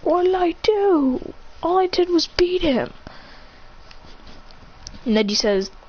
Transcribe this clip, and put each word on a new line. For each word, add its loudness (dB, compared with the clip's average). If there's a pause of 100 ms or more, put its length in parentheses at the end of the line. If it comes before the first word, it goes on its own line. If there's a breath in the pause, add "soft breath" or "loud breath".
What 0
did 2
I 0 (120)
do? 2 (280)
All 0
I 4
did 0
was 2
beat 0
him. 0 (2250 loud breath)
Neji 0
says 0 (160)